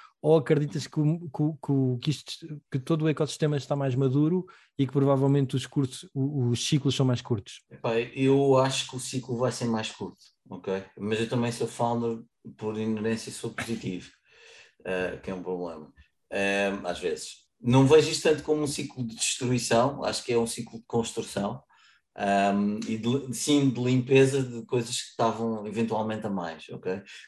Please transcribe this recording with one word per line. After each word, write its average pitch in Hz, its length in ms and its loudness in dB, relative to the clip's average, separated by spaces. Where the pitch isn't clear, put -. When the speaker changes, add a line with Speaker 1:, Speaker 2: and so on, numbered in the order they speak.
Speaker 1:
Ou 156 160 6
acreditas 147 500 2
que - 140 -4
o, 165 300 2
que 147 120 -2
o, 156 120 0
que - 180 -4
o, 131 280 2
que 151 100 -2
isto, 151 500 -8
que 143 80 -2
todo 156 240 0
o 156 60 2
ecossistema 147 480 0
está 143 180 -2
mais 139 200 0
maduro 147 520 2
e 139 80 2
que 127 60 -6
provavelmente 139 640 4
os 127 100 -2
curtos, - 480 -4
o-, 135 340 0
os 120 180 0
ciclos 139 280 2
são 135 120 2
mais 123 140 2
curtos? - 500 -6
Speaker 2:
Epá, 117 280 -2
eu 135 600 4
acho 131 320 2
que 127 60 -10
o 127 40 -8
ciclo 123 360 -6
vai 123 140 0
ser 120 160 -6
mais 110 240 -2
curto, - 300 -12
ok? 95 360 -6
Mas 107 240 -2
eu 113 80 -2
também 120 220 0
sou 117 160 -4
founder 117 560 -2
por 107 220 -6
inerência, 110 540 -4
sou 117 180 -8
positivo, 107 600 -8
eh, 92 380 -4
que - 80 -10
é 95 40 -6
um 90 80 -10
problema, 87 500 -8
eh, 98 420 0
às 87 140 -4
vezes. - 480 -6
Não 131 260 6
vejo 147 240 8
isto - 180 0
tanto 151 140 2
como 151 200 0
um 147 40 0
ciclo 131 400 -6
de 113 80 -10
destruição, 123 880 0
acho - 200 -4
que 120 80 -4
é 117 60 4
um 117 80 2
ciclo 113 320 -10
de 113 80 -20
construção, 131 760 -4
ehm, 101 680 2
e 110 80 -2
de, 123 380 -2
sim, 143 360 4
de 117 120 -2
limpeza 135 600 4
de 120 240 -8
coisas 120 360 -2
que - 80 -14
estavam 113 560 -2
eventualmente 110 600 -2
a 101 40 -4
mais, 85 400 -6
ok? 92 320 -6